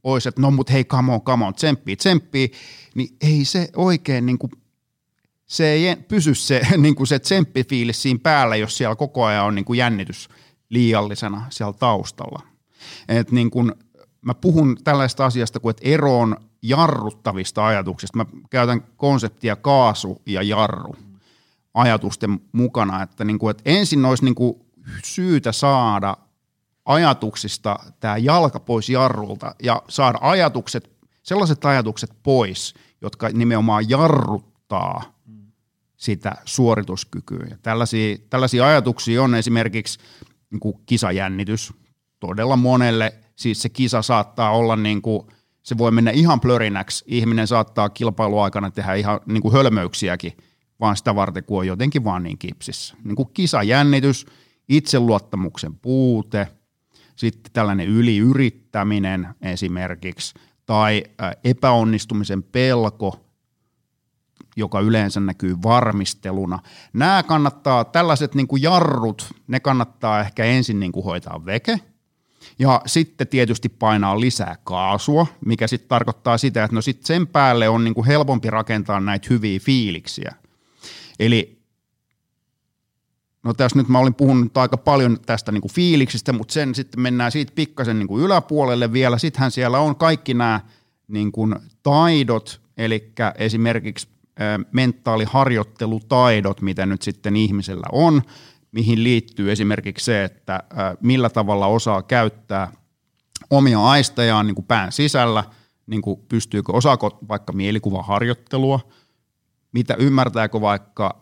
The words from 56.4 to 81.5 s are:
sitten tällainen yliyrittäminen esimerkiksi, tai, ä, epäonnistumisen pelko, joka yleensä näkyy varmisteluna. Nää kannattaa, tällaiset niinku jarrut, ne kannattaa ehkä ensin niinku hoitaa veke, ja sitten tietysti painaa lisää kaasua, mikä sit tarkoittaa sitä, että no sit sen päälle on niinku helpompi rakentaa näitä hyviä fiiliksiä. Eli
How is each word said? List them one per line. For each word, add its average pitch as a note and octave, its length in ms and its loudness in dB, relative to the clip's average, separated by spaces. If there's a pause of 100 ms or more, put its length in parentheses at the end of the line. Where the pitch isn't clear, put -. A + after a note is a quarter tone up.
sitten - 380 -6
tällainen G2 340 0
yliyrittäminen G#2 1400 0 (140)
esimerkiksi, F2+ 920 -8 (320)
tai, G#2+ 380 2 (180)
ä, F#2 120 -4 (100)
epäonnistumisen A2 1000 0
pelko, A2+ 800 -2 (1300)
joka G#2 240 -4
yleensä G#2 400 2
näkyy F#2 440 -2
varmisteluna. G2 960 0 (340)
Nää F#3 300 2
kannattaa, C#3 600 2
tällaiset D#3 500 0
niinku C#3 200 0
jarrut, C#3 720 0 (200)
ne C3 120 -2
kannattaa A#2+ 600 0
ehkä G#2+ 240 -4
ensin A#2 360 0
niinku F#2 220 -4
hoitaa E2+ 440 -8
veke, A#2 340 -2 (800)
ja C3 260 4
sitten D#3 420 -2
tietysti A#2 420 0
painaa G#2 500 0
lisää A2+ 440 -2
kaasua, G2+ 640 0 (180)
mikä A2 220 0
sit B2 200 -6
tarkoittaa A#2 500 0
sitä, A#2 260 0
että G#2+ 120 -2
no A2 60 0
sit - 240 -6
sen E3+ 220 0
päälle A#2+ 420 4
on A#2 140 2
niinku A2+ 220 -2
helpompi C3+ 440 2
rakentaa G#2+ 500 -2
näitä G2 300 -2
hyviä G#2 300 0
fiiliksiä. G#2 760 -2 (840)
Eli A2+ 440 0 (1800)